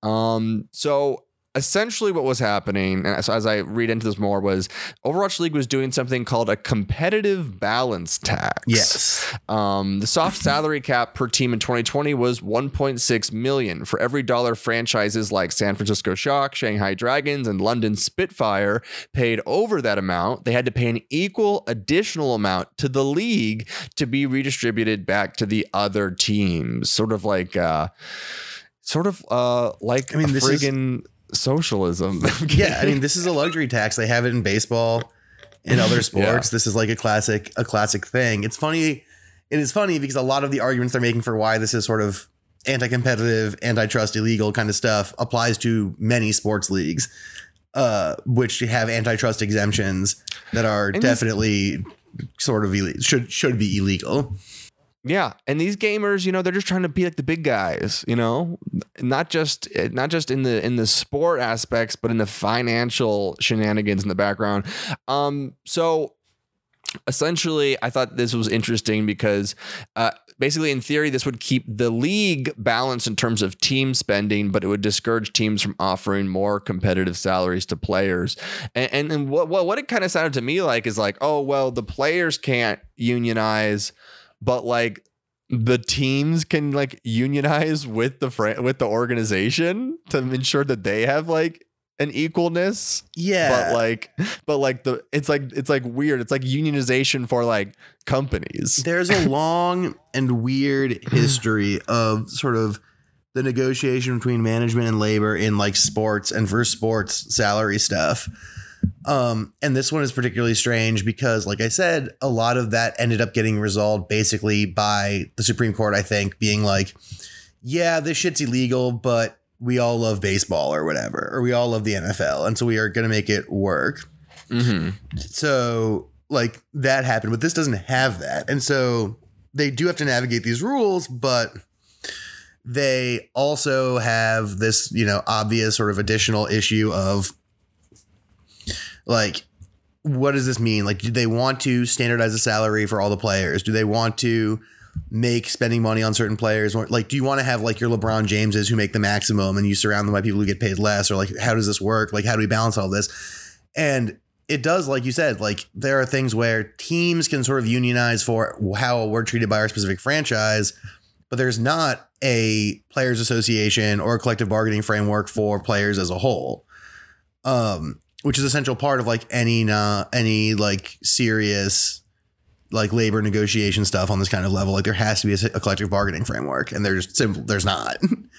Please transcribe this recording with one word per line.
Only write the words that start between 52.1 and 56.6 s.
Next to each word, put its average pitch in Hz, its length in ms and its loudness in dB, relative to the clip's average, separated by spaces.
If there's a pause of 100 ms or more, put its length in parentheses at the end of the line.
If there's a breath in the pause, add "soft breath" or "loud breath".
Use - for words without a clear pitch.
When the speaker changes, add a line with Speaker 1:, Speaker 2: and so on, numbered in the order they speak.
Speaker 2:
sort 110 280 0
of 95 80 0
ille-, 98 280 -2
should, 123 300 0
should 120 280 0
be 101 180 0
illegal. 98 600 0 (680 loud breath)
Speaker 1:
Yeah, 160 260 0 (120)
and 147 160 0
these 196 160 -2
gamers, 202 480 0
you 185 60 0
know, 185 100 0
they're 180 100 0
just 190 140 -2